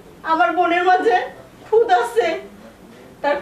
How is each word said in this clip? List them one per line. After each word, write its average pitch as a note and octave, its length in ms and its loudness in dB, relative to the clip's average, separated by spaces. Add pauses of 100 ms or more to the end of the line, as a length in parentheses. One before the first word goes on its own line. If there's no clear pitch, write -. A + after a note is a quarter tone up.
(320)
আমার E4+ 240 0
বোনের F4 340 0
মাঝে F#4 260 2 (500)
খুঁত A4 220 2 (140)
আছে, A#4 240 -2 (960)
তার C#4+ 180 0